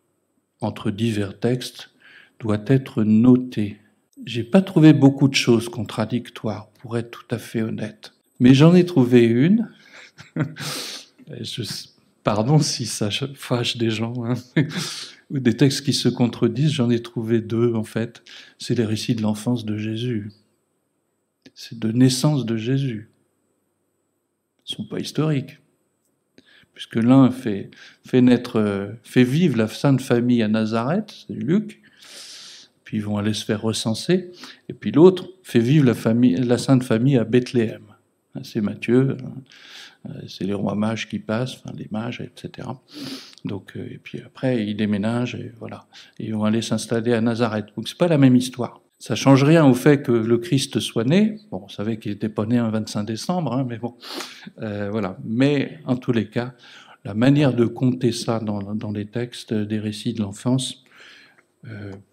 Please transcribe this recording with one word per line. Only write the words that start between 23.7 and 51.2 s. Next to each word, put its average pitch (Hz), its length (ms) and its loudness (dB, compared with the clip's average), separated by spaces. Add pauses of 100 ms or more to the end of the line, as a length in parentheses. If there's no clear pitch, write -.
Ils - 80 -10
sont 107 100 -10
pas - 160 -8
historiques. 143 580 -4 (1120)
Puisque - 220 -16
l'un 123 380 6
fait, - 380 -8 (360)
fait 127 160 2
naître, 123 340 4
euh, 101 360 -2 (100)
fait - 220 4
vivre 139 340 2
la 110 80 2
Sainte 135 340 0
Famille 120 440 2
à 104 40 0
Nazareth, 113 640 -2 (140)
c'est - 80 -12
Luc, 151 480 -4 (1000)
puis - 140 -6
ils 104 40 -2
vont 104 160 -4
aller 104 160 -2
se - 100 -8
faire 107 160 -2
recenser, 113 680 -2 (380)
et - 40 -12
puis - 200 -6
l'autre 180 360 6 (140)
fait - 160 -2
vivre 135 260 4
la 117 100 4
famille, 120 420 2
la 127 200 2
Sainte 127 280 2
Famille 123 340 2
à 110 60 2
Bethléem. 117 580 0 (540)
Hein, 139 80 -10
c'est - 160 -6
Matthieu, 117 640 2
hein, - 840 -18
euh, - 200 -14
c'est - 160 -10
les 98 100 -4
rois 101 220 -4
mages 110 320 -4
qui 107 100 -6
passent, 113 380 -4
enfin, - 200 -16
les - 140 -14
mages, 117 300 -8
et - 160 -14
cetera. - 440 -14 (640)
Donc, 98 320 -10
euh, 101 140 -10
et - 80 -16
puis - 220 -16
après, 127 440 -4
ils 104 120 -6
déménagent, 110 580 -2
et - 240 -12
voilà. 107 300 -16 (320)
Et 113 60 -10
ils 113 60 -6
vont 107 120 -2
aller 107 180 2
s'installer 113 500 -2
à 117 80 2
Nazareth. 110 540 -2
Donc, 110 140 -10
c'est - 100 -14
pas 175 80 4
la 165 120 2
même 131 180 8
histoire. 120 440 -4 (200)
Ça - 140 -8
change 135 300 6
rien 160 200 6
au 131 100 8
fait 143 280 4
que - 80 -2
le 117 280 2
Christ 127 420 -2
soit 113 240 -4
né. 202 340 2 (140)